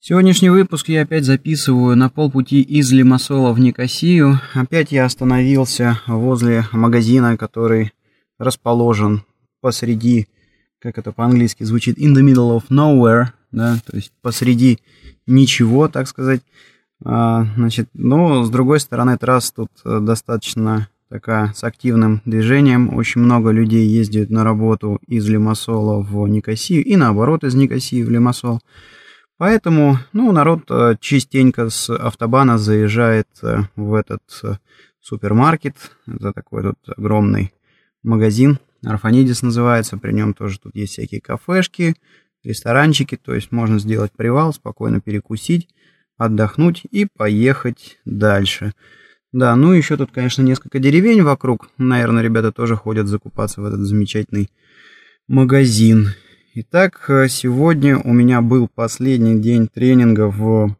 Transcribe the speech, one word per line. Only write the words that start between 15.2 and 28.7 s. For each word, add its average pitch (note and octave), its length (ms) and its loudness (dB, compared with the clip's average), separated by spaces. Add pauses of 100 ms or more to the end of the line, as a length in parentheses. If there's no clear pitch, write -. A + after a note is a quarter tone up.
ничего, C3 600 2
так C3+ 200 -6
сказать. C3 340 -4 (640)
А, A2+ 520 0
значит, A#2 400 -2
но, C#3+ 480 2
с A2 80 -4
другой C3 300 2
стороны, B2 360 -2
трасса B2+ 380 -2
тут, A2 160 -10 (140)
э, A2+ 160 -4
достаточно A2 880 -4 (220)
такая A2 460 -4
с - 80 -16
активным A2+ 640 0
движением. B2 680 2
Очень A2+ 260 -2
много A#2+ 280 2
людей A2 380 2
ездят G#2+ 420 0
на A2 140 0
работу G#2+ 640 -2
из G#2+ 200 -4
Лимассола G#2+ 760 -2
в G2+ 240 -4
Никосию G#2+ 580 -2
и G3+ 100 0
наоборот C3 480 0
из B2+ 120 -2
Никосии B2+ 480 -2
в A2+ 80 -2
Лимассол. A#2+ 500 -2 (760)